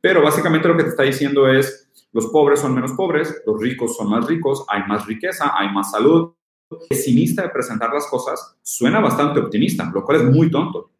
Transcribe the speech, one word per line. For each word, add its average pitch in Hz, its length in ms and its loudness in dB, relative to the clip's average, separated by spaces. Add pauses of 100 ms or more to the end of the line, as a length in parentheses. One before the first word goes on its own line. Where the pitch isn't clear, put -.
Pero 180 220 4
básicamente 160 460 2
lo 165 80 4
que 165 60 2
te - 80 0
está 139 140 0
diciendo 139 440 2
es, 131 420 0 (220)
los 110 140 -2
pobres 143 340 4
son 131 140 -2
menos 127 180 -4
pobres, 156 540 -4
los 107 120 -2
ricos 120 380 -4
son 104 140 -4
más 117 160 -2
ricos, 165 420 -2
hay 101 180 -2
más 104 200 -4
riqueza, 135 500 -4
hay 98 160 -2
más 101 200 -4
salud. 160 420 2 (560)
Pesimista - 500 0
de - 80 -4
presentar 117 460 -4
las 147 120 -4
cosas 131 560 -8
suena 151 380 0
bastante 143 400 0
optimista, 85 540 -2
lo 98 100 -4
cual - 140 2
es 120 60 2
muy 147 260 6
tonto. - 500 -4